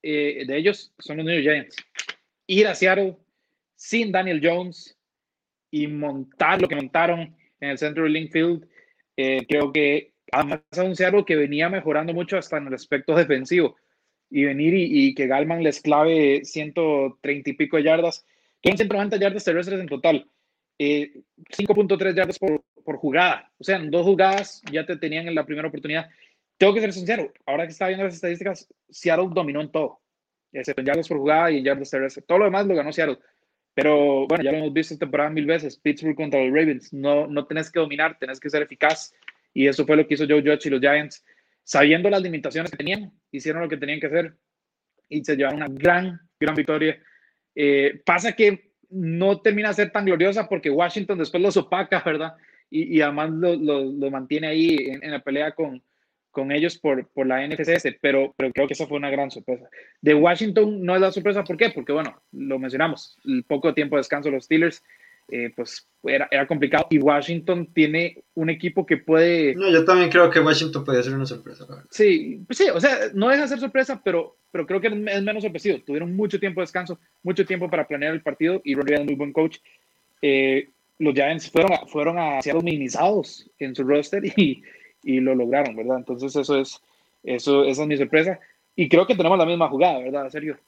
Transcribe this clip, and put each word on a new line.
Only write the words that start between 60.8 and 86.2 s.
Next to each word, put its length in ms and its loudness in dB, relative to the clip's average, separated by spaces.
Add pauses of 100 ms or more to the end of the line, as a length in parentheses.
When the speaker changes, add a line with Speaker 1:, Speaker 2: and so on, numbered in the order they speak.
Speaker 1:
no 100 0
es 60 4
la 120 4
sorpresa, 320 -2
¿por 120 -6
qué? 140 4
Porque, 220 -6
bueno, 280 -4 (120)
lo 260 -6
mencionamos, 640 -4
el 200 0
poco 300 0
tiempo 220 0
de 40 4
descanso 280 -4
de 80 -2
los 80 -6
Steelers, 380 0 (500)
eh, 220 -6
pues 320 -12 (160)
era, 280 0
era 160 0
complicado, 440 0
y 80 4
Washington 760 0
tiene 500 0 (120)
un 160 -2
equipo 360 -4
que 100 2
puede 580 4
Speaker 2:
No, 160 0
yo 140 6
también 260 6
creo 200 8
que 100 6
Washington 440 0
podría 180 2
ser 120 -4
una 120 -4
sorpresa, 420 -16
la 80 -20
verdad. 140 -20
Speaker 1:
Sí, 560 2
pues 120 -8
sí, 100 6
o 120 0
sea, 180 4 (160)
no 140 2
deja 140 4
de 60 -2
ser 120 -6
sorpresa, 420 -2
pero, 340 -2 (140)
pero 160 -4
creo 140 -2
que 80 -2
es, 60 -2
es 280 -2
menos 200 -4
sorpresivo. 420 -2
Tuvieron 320 -4
mucho 240 -2
tiempo 200 -4
de 40 -2
descanso, 340 -8 (240)
mucho 220 0
tiempo 240 -4
para 180 -2
planear 260 -4
el 100 -6
partido, 420 -2
y 100 -2
Ron 120 0
Rivera 160 2
es 40 -4
muy 100 -2
buen 160 -6
coach. 260 0 (640)
Eh, 460 2 (300)
los 160 2
Giants 360 0
fueron 220 4
a, 140 2
fueron 320 -2
a 240 -2
Seattle 200 0
minimizados 840 -2 (100)
en 160 -8
su 100 -4
roster 400 0
y, 380 0 (420)
y 160 0
lo 140 2
lograron, 420 0
¿verdad? 220 -4
Entonces 360 -8